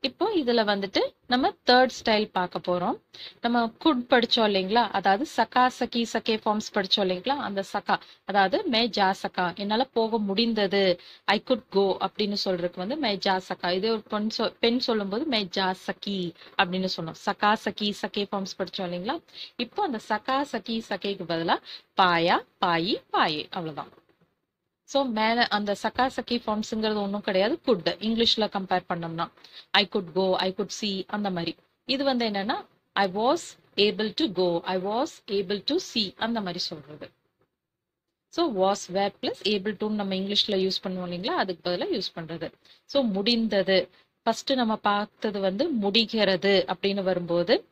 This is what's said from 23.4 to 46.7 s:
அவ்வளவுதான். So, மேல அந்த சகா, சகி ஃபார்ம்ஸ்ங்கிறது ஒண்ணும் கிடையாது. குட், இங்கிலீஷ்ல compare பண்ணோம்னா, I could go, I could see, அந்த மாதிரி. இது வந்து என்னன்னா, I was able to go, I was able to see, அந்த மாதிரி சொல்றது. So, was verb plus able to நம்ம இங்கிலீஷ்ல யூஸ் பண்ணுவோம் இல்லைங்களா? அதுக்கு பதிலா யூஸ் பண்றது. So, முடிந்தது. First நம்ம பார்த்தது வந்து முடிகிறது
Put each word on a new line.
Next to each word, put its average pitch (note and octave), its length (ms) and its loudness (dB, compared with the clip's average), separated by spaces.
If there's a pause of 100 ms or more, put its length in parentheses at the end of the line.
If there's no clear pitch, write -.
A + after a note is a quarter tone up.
அவ்வளவுதான். D3+ 360 -10 (960)
So, C#4 100 0 (160)
மேல A3+ 300 4 (100)
அந்த G3+ 160 0 (100)
சகா, A3+ 220 0 (120)
சகி A#3+ 280 -4
ஃபார்ம்ஸ்ங்கிறது G#3+ 600 -2
ஒண்ணும் G3+ 200 -4
கிடையாது. G#3 300 2 (100)
குட், F#3+ 240 2 (160)
இங்கிலீஷ்ல A3+ 480 2
compare F#3 380 -2
பண்ணோம்னா, E3 340 -4 (540)
I G#3 40 4 (100)
could F#3+ 200 -2
go, F#3+ 140 2 (180)
I F#3+ 120 0
could F#3+ 140 -4
see, G#3 220 -6 (220)
அந்த G#3 140 -4
மாதிரி. E3+ 240 -4 (340)
இது C4+ 220 -2
வந்து A#3+ 200 0
என்னன்னா, G#3 280 -2 (380)
I G3 120 2 (100)
was B3 240 2 (460)
able G#3 240 -2 (100)
to D#4+ 60 0 (120)
go, F#3 80 4 (280)
I - 20 0 (100)
was A#3+ 240 -2 (280)
able G3 220 -4 (100)
to D#4 60 0 (120)
see, G#3+ 180 -2 (200)
அந்த A#3 180 -2
மாதிரி F3+ 240 -6
சொல்றது. D3+ 380 -14 (1300)
So, E4 80 -2 (220)
was G3 180 2 (140)
verb G3 260 0
plus F4 180 -6 (160)
able G3+ 280 -4
to G#3+ 180 -2
நம்ம F#3+ 200 -2
இங்கிலீஷ்ல G3 440 0
யூஸ் F#3+ 180 -4
பண்ணுவோம் F#3 240 -6
இல்லைங்களா? F#3 360 -4
அதுக்கு F#3 260 -6
பதிலா G3+ 260 -2
யூஸ் F#3+ 220 -6
பண்றது. E3 320 -10 (400)
So, C#4+ 100 2 (160)
முடிந்தது. G#3 640 2 (460)
First B3+ 360 0
நம்ம A3 140 2 (140)
பார்த்தது G#3 600 -2
வந்து G3+ 160 0 (200)
முடிகிறது G3+ 720 4 (180)